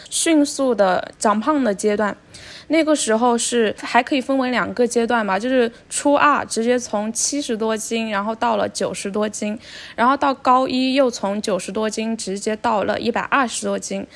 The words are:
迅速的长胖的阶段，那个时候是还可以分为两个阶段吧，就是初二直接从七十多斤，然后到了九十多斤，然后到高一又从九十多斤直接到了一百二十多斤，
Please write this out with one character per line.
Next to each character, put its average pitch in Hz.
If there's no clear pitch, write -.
迅 311
速 269
的 190
长 214
胖 277
的 208
阶 208
段， 208
那 320
个 302
时 220
候 233
是 233
还 247
可 269
以 262
分 269
为 254
两 196
个 240
阶 233
段 226
吧， 190
就 240
是 247
初 285
二 285
直 226
接 247
从 220
七 285
十 247
多 220
斤， 226
然 202
后 220
到 226
了 202
九 202
十 202
多 214
斤， 214
然 233
后 277
到 277
高 262
一 262
又 269
从 202
九 185
十 196
多 220
斤 220
直 196
接 214
到 214
了 202
一 220
百 202
二 254
十 214
多 196
斤， 196